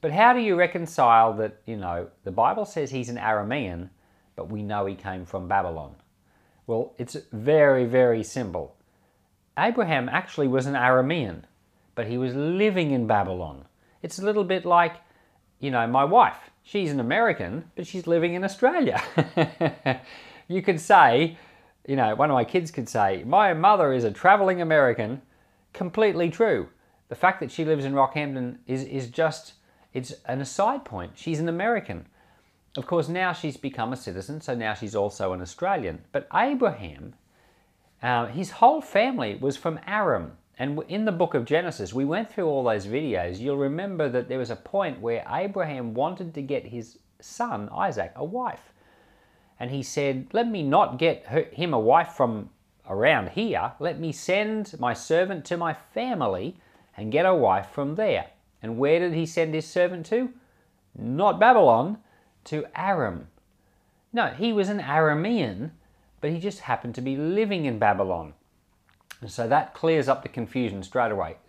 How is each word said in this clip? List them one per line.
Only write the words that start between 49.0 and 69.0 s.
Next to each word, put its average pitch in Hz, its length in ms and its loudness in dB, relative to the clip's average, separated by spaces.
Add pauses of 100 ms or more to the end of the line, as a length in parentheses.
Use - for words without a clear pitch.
And 123 120 -8
he 139 120 -6
said, 135 480 -2
"Let 233 160 0
me 208 160 -4
not 143 340 4
get 160 300 0
her, 143 140 0 (100)
him 165 220 -4
a 120 60 2
wife 135 300 4
from 113 400 -2 (380)
around 107 420 2
here. 127 500 -2
Let 151 200 -6
me 160 120 -6
send 208 680 -4
my 120 140 -2
servant 175 520 -2
to 175 120 -4
my 170 160 -4
family 156 840 -4 (380)
and 107 160 -8
get 156 140 2
a 185 100 4
wife 98 320 2
from 143 280 -6
there." 175 320 0 (340)
And 113 160 -8
where 147 220 4
did 175 140 -2
he 160 120 -2
send 160 280 -2
his 160 140 -4
servant 180 400 -2
to? 247 260 -2 (600)
Not 165 440 0
Babylon, 196 580 6 (480)
to 151 280 -6
Aram. 127 540 -2 (840)
No, 226 140 0
he 170 260 -4
was 202 160 0
an 208 100 -4
Aramean, 151 920 0 (500)
but 147 100 -2
he 170 80 -4
just 196 220 -6
happened 120 340 -4
to 127 60 -8
be 135 160 -4
living 185 480 -2
in 117 140 -2
Babylon. 92 540 0 (880)